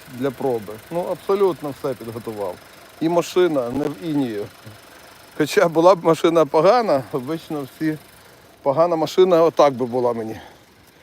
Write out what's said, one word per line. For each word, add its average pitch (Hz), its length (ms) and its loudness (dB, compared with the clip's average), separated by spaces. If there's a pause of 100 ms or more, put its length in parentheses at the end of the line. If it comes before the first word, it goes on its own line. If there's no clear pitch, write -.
(140)
для 131 160 -4
проби. 120 420 -6 (180)
Ну, 170 200 -6
абсолютно 180 680 -2
все 135 160 -6
підготував. 107 600 -10 (460)
І 156 80 0
машина 165 640 0
не 135 140 -4
в 151 200 -8
інію. 127 420 -4 (920)
Хоча 170 320 2
була 165 260 6
б 170 100 -6
машина 165 420 2
погана, 165 560 2 (100)
обично 147 540 -8 (100)
всі, 156 220 -4 (640)
погана 160 340 2
машина 165 460 2
отак 147 320 4
би 123 120 -4
була 120 260 -2
мені. 113 280 -8 (640)